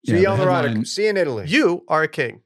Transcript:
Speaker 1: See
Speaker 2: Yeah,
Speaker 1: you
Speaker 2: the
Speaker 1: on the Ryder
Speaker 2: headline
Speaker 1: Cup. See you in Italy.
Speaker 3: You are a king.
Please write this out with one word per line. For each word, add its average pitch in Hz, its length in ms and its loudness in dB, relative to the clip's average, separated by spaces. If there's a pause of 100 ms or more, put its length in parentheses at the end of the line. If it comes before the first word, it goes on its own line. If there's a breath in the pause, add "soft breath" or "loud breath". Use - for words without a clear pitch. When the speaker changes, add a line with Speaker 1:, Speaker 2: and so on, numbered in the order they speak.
Speaker 1:
See 147 80 0
Speaker 2:
Yeah, 170 40 2
Speaker 1:
you 185 80 4
Speaker 2:
the 196 60 0
Speaker 1:
on 196 80 0
the 185 80 2
Ryder 170 220 0
Speaker 2:
headline 110 140 -2
Speaker 1:
Cup. 117 40 -6
See 196 160 -4
you 214 60 2
in 202 80 0
Italy. 135 300 -2
Speaker 3:
You 185 400 2
are 156 160 2
a 156 40 -2
king. 117 380 -6